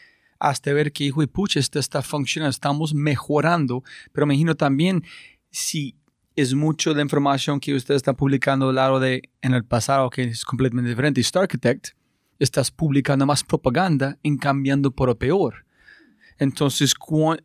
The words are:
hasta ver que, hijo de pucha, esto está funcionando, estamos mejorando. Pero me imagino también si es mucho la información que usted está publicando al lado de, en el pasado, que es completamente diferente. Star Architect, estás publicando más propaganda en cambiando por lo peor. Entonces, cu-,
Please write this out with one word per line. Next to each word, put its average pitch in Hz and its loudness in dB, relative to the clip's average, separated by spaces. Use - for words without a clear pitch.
hasta 143 0
ver 147 0
que, - -4
hijo 143 -2
de 147 2
pucha, 190 -2
esto - -2
está 135 -4
funcionando, 147 -4
estamos 147 -2
mejorando. 147 0
Pero 143 2
me 143 4
imagino 156 2
también 156 2
si - -6
es 131 2
mucho 156 0
la 147 0
información 143 0
que 143 -4
usted 135 0
está 135 0
publicando 135 0
al 131 0
lado 131 2
de, 131 -2
en 127 0
el 123 0
pasado, 131 0
que 127 -4
es 117 -6
completamente 123 -2
diferente. 123 0
Star 180 0
Architect, - -2
estás 135 0
publicando 139 0
más 139 2
propaganda 143 0
en 147 0
cambiando 139 0
por 131 0
lo 117 0
peor. 147 -2
Entonces, 139 0
cu-, 160 0